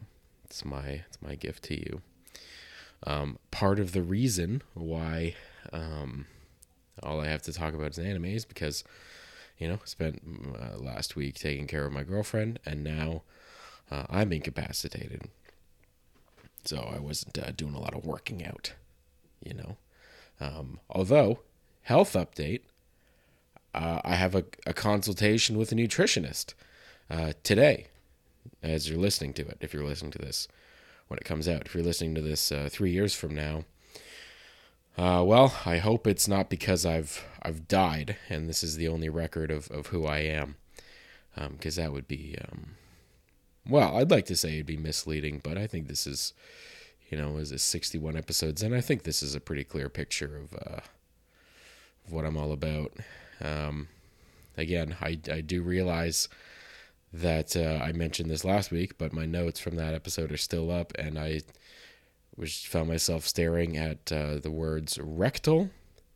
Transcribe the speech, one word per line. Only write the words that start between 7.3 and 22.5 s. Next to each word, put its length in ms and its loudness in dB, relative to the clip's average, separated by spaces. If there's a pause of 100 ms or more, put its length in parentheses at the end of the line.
to 100 -6
talk 200 -2
about 180 -4
is 80 -8
anime 260 -2
is 200 -4
because, 380 -4 (760)
you 100 -4
know, 160 -2
spent, 380 -4 (340)
uh, 220 -8
last 380 -6
week 200 -2
taking 300 -2
care 200 -2
of 60 -2
my 120 -4
girlfriend, 640 -2
and 180 -4
now, 400 -2 (640)
uh, 220 -4
I'm 200 2
incapacitated. 920 -4 (1400)
So 140 -6
I 220 -6
wasn't, 400 -6
uh, 120 -6
doing 220 -6
a 80 -6
lot 140 -4
of 100 -6
working 400 -6
out, 280 -10 (680)
you 120 -10
know. 220 -10 (640)
Um, 400 -8 (100)
although, 500 6 (420)
health 320 6
update, 480 -2 (1120)